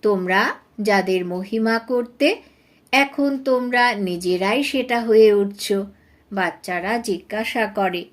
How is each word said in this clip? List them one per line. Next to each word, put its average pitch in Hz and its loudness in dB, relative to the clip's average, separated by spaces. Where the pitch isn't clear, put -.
তোমরা 196 0
যাদের 190 2
মহিমা 220 -2
করতে, 247 -2
এখন 277 0
তোমরা 247 2
নিজেরাই 185 -2
সেটা 254 -2
হয়ে 220 6
উঠছ। 202 -2
বাচ্চারা 185 -4
জিজ্ঞাসা 220 -4
করে 190 -4